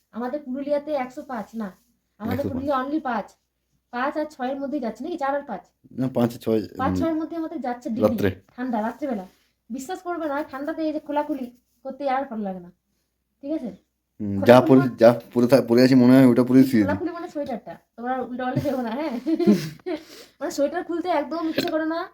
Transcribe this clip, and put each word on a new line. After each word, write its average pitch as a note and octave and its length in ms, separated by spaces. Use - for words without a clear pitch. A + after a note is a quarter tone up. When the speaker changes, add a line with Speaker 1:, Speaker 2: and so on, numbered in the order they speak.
Speaker 1:
আমাদের B3 320
পুরুলিয়াতে C#4+ 480
একশো C4 300
পাঁচ A#3 340
না, G#3 160
আমাদের A3+ 220
Speaker 2:
একশো C#4+ 100
পাঁচ। - 40
Speaker 1:
পুরুলিয়া C4+ 300
only D4 180
পাঁচ, A#3 260
পাঁচ C#4 260
আর D4+ 80
ছয়ের C4+ 340
মধ্যেই C#4 200
যাচ্ছে A#3 240
নাকি, E4+ 140
চার C#4 180
আর C#4+ 80
পাঁচ? G3+ 200
Speaker 2:
না, B2+ 160
পাঁচ A#2+ 260
আর - 60
ছয়, A2 220
Speaker 1:
পাঁচ, C4+ 140
Speaker 2:
উম, - 40
Speaker 1:
ছয়ের E4 200
মধ্যে D#4+ 220
আমাদের D#4+ 240
যাচ্ছে B3 280
ডিগ্রি G#3+ 220
Speaker 2:
রাত্রে। F#3+ 180
Speaker 1:
ঠান্ডা, A#3+ 240
রাত্রেবেলা। A#3 440
বিশ্বাস C4+ 320
করবে F4 260
না, C#4+ 160
ঠান্ডাতে D4+ 380
এই D#4 120
যে D4+ 60
খোলাখুলি D4 580
করতে C4+ 260
আর C4 160
ভালো A3 180
লাগে F#3+ 160
না, F3 120
ঠিক C#4 100
আছে? B3+ 240
Speaker 2:
হুম, G2+ 140
যা G2 40
Speaker 1:
খোলাখুলি A#2+ 280
Speaker 2:
পরে, C3 120
Speaker 1:
মানে A#2+ 200
Speaker 2:
যা A#2+ 220
পরে A#2+ 140
থা-, A#2+ 200
পরে A#2 140
আছি C3 140
মনে B2 200
হয় C3+ 100
ওটা B2 180
পরে B2+ 200
শুয়ে C3 80
দিই। G#2+ 120
Speaker 1:
খোলাখুলি G2 280
মানে E4+ 180
সোয়েটারটা, C4+ 480
তোমরা B3+ 260
উল্টো B3 220
পাল্টা B3+ 180
ভেবো C4 200
না, A#3 80
হ্যাঁ? B3+ 360
<laughs> D4+ 1120
মানে D4+ 120
সোয়েটার C#4+ 320
খুলতে E4+ 260
একদম D#4+ 400
ইচ্ছে - 220
করে D#4+ 140
না, E4 140